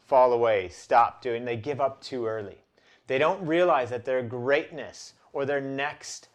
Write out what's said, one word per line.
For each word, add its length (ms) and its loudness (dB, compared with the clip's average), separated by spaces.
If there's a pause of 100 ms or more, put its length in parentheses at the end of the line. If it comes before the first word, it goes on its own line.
fall 320 6
away, 360 2
stop 540 2
doing, 220 -4
they 120 -4
give 240 -6
up 220 -2
too 240 -6
early. 320 -8 (480)
They 120 0
don't 280 0
realize 440 2
that 140 -6
their 180 0
greatness 920 -4 (200)
or 140 -4
their 140 -2
next 760 -8